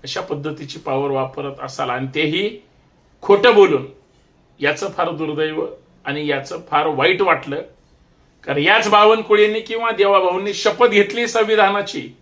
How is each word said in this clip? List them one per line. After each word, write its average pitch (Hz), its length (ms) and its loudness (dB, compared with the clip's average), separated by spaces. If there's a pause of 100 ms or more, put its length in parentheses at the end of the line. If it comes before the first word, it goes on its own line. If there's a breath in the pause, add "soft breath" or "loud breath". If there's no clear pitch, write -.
अशा 151 180 -8
पद्धतीची 147 580 -10
पॉवर 139 320 -4
वापरत 135 480 -6
असाल 131 300 -8
आणि 131 260 -4
तेही 165 440 -2 (640)
खोटं 208 340 4
बोलून, 170 320 4 (720)
याचं 151 320 -4
फार 175 180 -4
दुर्दैव 156 580 -6 (380)
आणि 147 220 -6
याचं 139 320 -6 (120)
फार 151 160 0
वाईट 160 340 0
वाटलं. 156 400 -2 (800)
कारण 143 160 -4
याच 208 300 2
बावनकुळेंनी 214 680 4
किंवा 226 320 -4
देवाभाऊंनी 190 640 2
शपथ 226 340 2
घेतली 208 400 2
संविधानाची 202 840 0 (100)